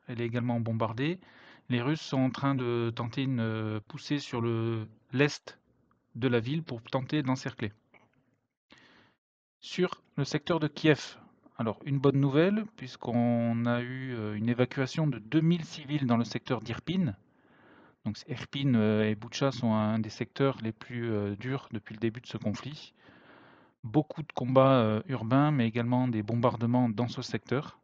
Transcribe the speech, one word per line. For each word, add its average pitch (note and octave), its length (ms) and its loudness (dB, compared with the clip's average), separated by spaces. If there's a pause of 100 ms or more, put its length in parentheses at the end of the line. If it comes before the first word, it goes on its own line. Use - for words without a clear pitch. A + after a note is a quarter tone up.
Elle A#2+ 140 -6
est A#2+ 60 0
également A#2+ 320 -2
bombardée. A2+ 600 -2 (500)
Les B2 120 2
Russes D3 200 0
sont - 180 -2
en C3 100 2
train C#3 240 -2
de A#2+ 420 0
tenter A#2 280 -4
une, C3 160 0
euh, A2 480 -2
poussée D3 320 -6
sur C3 220 -4
le, A2+ 460 -2 (240)
l'est - 480 0 (540)
de B2 140 -2
la A#2+ 120 4
ville C#3 220 -2
pour B2 220 -10
tenter C#3+ 400 -2
de C3 40 -4
l'encercler. B2+ 460 -4 (1900)
Sur - 420 -4 (140)
le C#3+ 60 0
secteur D#3+ 360 -2
de D#3 80 0
Kiev, - 500 2 (400)
alors A2 280 -2
une C#3 120 0
bonne C3+ 240 4
nouvelle, E3 420 4 (120)
puisqu'on A#2 880 0
a A#2+ 160 0
eu, B2+ 320 -6
euh, G#2+ 220 -4
une A2 140 0
évacuation B2+ 580 0
de B2+ 100 0
deux A2 240 0
mille E3 240 2
civils D3 400 -4
dans A#2 120 4
le A#2 80 2
secteur A2+ 360 -4
d'Irpin. B2 540 -2 (880)
Donc, G#2+ 240 -4
Irpin, C#3 480 0
euh, G#2+ 340 4
et G#2+ 60 0
Boutcha A#2+ 360 -2
sont A2+ 220 0
un G#2+ 240 2
des G#2+ 140 -2
secteurs B2+ 500 -2
les A2 100 -4
plus, A#2 380 -8
euh, G2+ 280 -2
durs C3 340 -8
depuis A2 240 -12
le G#2 40 -16
début A2+ 220 -2
de - 60 -20
ce - 100 -8
conflit. - 560 -8 (920)
Beaucoup C#3+ 380 0
de D3 100 -14
combats, C3 420 6
euh, A2 340 4
urbains, C3 420 2
mais C3 180 2
également A#2+ 400 0
des A2 140 0
bombardements A#2 680 2
dans A#2 200 -2
ce B2 160 -8
secteur. - 600 -4